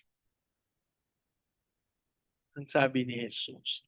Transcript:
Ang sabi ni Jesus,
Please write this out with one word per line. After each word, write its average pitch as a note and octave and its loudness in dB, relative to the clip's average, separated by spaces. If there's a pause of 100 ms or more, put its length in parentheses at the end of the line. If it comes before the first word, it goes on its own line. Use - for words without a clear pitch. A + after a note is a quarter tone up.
(2500)
Ang C#3+ -10
sabi C3 4
ni A#2+ -4
Jesus, - -6